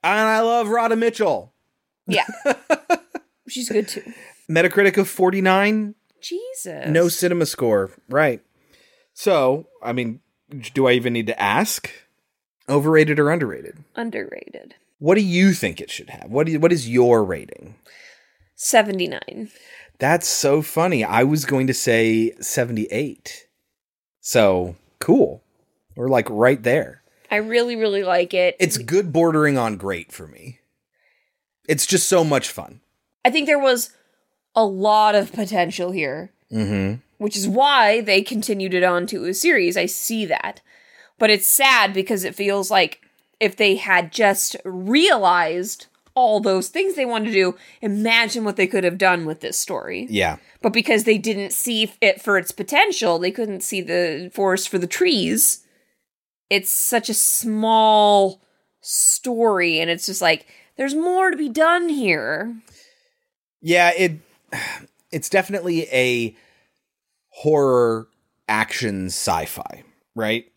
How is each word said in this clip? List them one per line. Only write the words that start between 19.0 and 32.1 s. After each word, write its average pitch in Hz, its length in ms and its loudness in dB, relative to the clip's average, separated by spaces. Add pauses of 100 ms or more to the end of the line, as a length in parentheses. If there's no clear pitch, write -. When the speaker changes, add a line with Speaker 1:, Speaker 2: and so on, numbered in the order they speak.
Speaker 1:
That's 165 280 0
so 147 340 2
funny. 160 420 -2
I 110 200 2
was 147 220 0
going 131 220 0
to 131 60 -2
say 113 680 2
seventy-eight. 117 1080 -6 (720)
So, 92 540 2 (240)
cool. - 440 2 (520)
We're, 127 140 -6
like, 120 200 2
right 117 320 2
there. 123 400 -2 (300)
Speaker 2:
I 208 60 -2
really, 233 380 -2
really 202 280 -2
like 180 300 0
it. 180 260 2
Speaker 1:
It's 156 180 0
good 160 360 -2
bordering 156 440 2
on 113 200 -2
great 92 340 -8
for - 160 -18
me. 120 320 -20 (1080)
It's 151 200 -2
just - 200 0
so 180 160 4